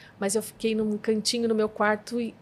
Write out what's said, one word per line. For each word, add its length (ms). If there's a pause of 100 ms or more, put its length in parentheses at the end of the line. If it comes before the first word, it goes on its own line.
(180)
mas 160
eu 80
fiquei 320
num 220
cantinho 500
no 80
meu 140
quarto 500
e, 240